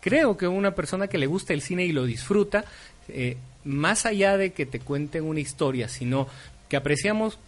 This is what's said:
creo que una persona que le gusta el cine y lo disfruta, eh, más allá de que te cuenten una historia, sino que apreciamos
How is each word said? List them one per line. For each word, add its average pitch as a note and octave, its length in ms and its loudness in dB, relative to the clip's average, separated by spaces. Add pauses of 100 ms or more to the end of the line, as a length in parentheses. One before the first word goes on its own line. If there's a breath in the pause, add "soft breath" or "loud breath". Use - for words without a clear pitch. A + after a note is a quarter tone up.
creo B3 340 4
que F3+ 100 -2
una G3 260 2
persona F#3+ 360 -2
que G3 80 -4
le C#3 100 2
gusta F3 280 0
el C#3+ 80 -2
cine F3+ 240 0
y E3+ 60 0
lo C3+ 120 2
disfruta, G3+ 600 0 (420 loud breath)
eh, B2+ 300 -4 (260)
más D3+ 400 0
allá G3 320 4
de F#3+ 160 0
que C#3+ 140 -4
te B2+ 140 -8
cuenten D3 440 -4
una D#3 160 -2
historia, C3 480 -2
sino C3 400 -2 (400 loud breath)
que D3 80 -2
apreciamos G#3 720 0